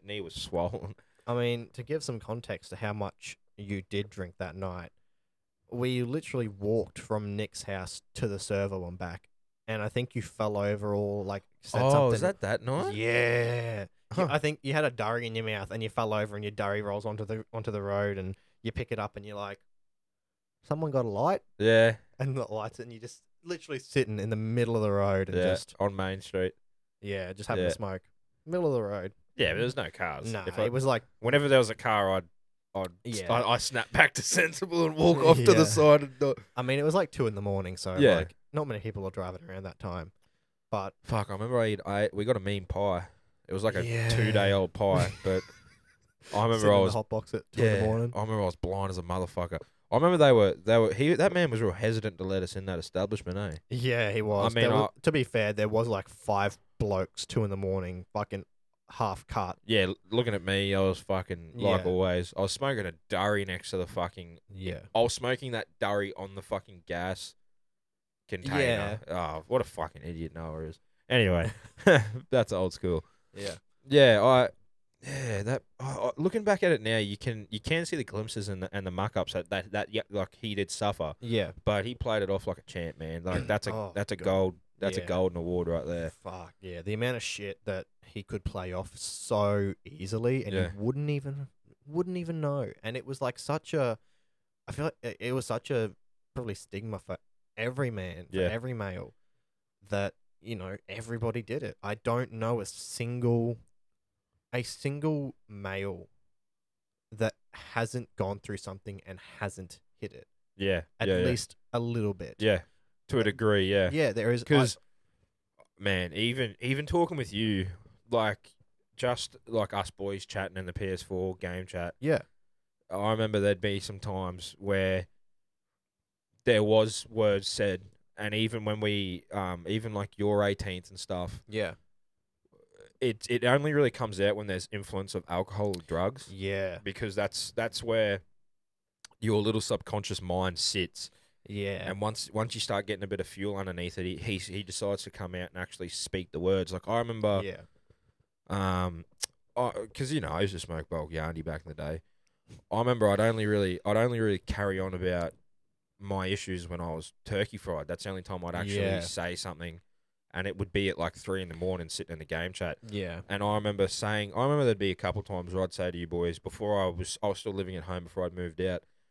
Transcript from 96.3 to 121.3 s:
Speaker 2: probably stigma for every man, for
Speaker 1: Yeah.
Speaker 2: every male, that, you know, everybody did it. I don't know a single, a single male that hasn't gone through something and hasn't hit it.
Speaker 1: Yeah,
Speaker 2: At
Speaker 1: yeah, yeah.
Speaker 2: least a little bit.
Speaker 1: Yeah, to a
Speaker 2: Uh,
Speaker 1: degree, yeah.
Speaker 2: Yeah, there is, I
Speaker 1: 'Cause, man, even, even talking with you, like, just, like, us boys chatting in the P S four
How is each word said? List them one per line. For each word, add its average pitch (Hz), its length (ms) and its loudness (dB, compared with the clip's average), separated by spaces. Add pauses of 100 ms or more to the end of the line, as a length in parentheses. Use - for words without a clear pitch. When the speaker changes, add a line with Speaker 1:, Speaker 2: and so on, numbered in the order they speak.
Speaker 2:
probably 117 200 -6
stigma 107 460 -8
for 92 160 -8 (400)
every 127 340 -2
man, 90 400 -8
for 92 60 -4
Speaker 1:
Yeah. 92 120 4
Speaker 2:
every 117 260 -2
male, 95 380 -6 (800)
that, 101 240 0 (260)
you 110 160 -8
know, 92 200 -8 (120)
everybody 113 540 -2
did 120 220 -4
it. - 180 -8
I 104 140 -4
don't 120 360 -2
know 113 280 -2
a 95 60 -8
single, 120 920 0 (920)
a 123 120 -2
single 143 720 -4 (120)
male 98 600 -6 (1040)
that 110 220 -2 (180)
hasn't - 640 -6
gone 101 240 -2
through 101 160 -8
something 98 500 -12
and 95 140 -14 (180)
hasn't 95 400 -8 (220)
hit - 120 -10
it. 60 140 -20 (300)
Speaker 1:
Yeah, 95 260 2 (160)
Speaker 2:
At 110 100 0
Speaker 1:
yeah, 92 100 4
yeah. 90 80 4
Speaker 2:
least - 280 0 (180)
a 120 60 -2
little 117 360 0
bit. 87 260 -10
Speaker 1:
Yeah, 104 220 6 (460)
to 135 100 2
a - 20 6
Speaker 2:
Uh, 110 40 4
Speaker 1:
degree, 104 460 4
yeah. 95 220 6
Speaker 2:
Yeah, 143 200 4
there 113 200 2
is, 120 100 0
I - 40 -12
Speaker 1:
'Cause, 135 320 6 (1000)
man, 92 340 0
even, 113 480 -2
even 135 260 -2
talking 170 300 2
with 110 160 -4
you, 101 360 0 (420)
like, 110 400 0 (460)
just, 123 400 -2 (100)
like, 110 260 0
us 101 180 -2
boys 98 360 -6
chatting 95 300 -6
in 92 100 -8
the 90 60 -8
P 101 160 -6
S 92 140 -4
four 92 340 -4